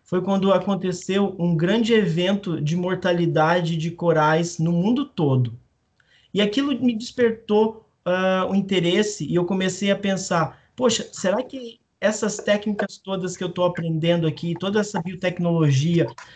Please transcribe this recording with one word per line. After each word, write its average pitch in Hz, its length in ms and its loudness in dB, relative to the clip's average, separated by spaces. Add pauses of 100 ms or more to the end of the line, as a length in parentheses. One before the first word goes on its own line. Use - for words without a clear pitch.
foi 180 180 -2
quando 190 320 2
aconteceu 185 840 0
um 170 180 2
grande 214 340 2
evento 185 680 0
de 151 140 0
mortalidade 175 1000 0
de 160 140 -4
corais 165 720 2
no 165 120 2
mundo 220 340 2
todo. 131 520 0 (720)
E 185 80 -2
aquilo 247 400 0
me 247 160 2
despertou, 220 920 0 (160)
ah, 185 420 0
o 185 60 -2
interesse 190 720 0
e 151 80 -4
eu 175 120 2
comecei 190 440 -2
a 196 60 4
pensar, 190 640 -2 (140)
"Poxa, - 360 0
será - 300 -2
que 254 380 -12 (200)
essas 214 380 -2
técnicas 208 640 -2
todas 185 360 -6
que - 80 -8
eu 175 60 -4
tô 175 140 -2
aprendendo 170 640 0
aqui, 170 320 -4
toda 202 200 0
essa 202 220 -4
biotecnologia, 170 1040 2 (300)